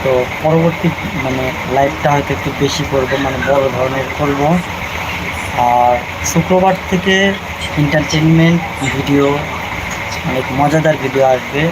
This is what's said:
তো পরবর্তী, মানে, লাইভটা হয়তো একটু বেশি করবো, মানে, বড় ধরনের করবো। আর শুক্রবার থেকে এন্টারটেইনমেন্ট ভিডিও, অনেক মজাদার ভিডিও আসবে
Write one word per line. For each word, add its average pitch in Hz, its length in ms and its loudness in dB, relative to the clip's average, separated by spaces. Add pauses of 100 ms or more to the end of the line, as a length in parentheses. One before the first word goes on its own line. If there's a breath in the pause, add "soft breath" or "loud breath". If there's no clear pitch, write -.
তো 127 220 2 (180)
পরবর্তী, 165 460 2 (340)
মানে, 131 280 -2 (200)
লাইভটা 143 400 2
হয়তো 143 220 0
একটু 139 260 -4
বেশি 139 320 0
করবো, 135 260 0
মানে, 135 200 -2 (100)
বড় 135 300 4
ধরনের 131 300 -2 (120)
করবো। 147 380 2 (1000)
আর 123 400 4 (280)
শুক্রবার 185 480 2 (160)
থেকে 190 420 2 (460)
এন্টারটেইনমেন্ট 160 840 4 (200)
ভিডিও, 139 560 2 (920)
অনেক 127 220 -2
মজাদার 147 500 2
ভিডিও 135 240 2
আসবে 131 460 0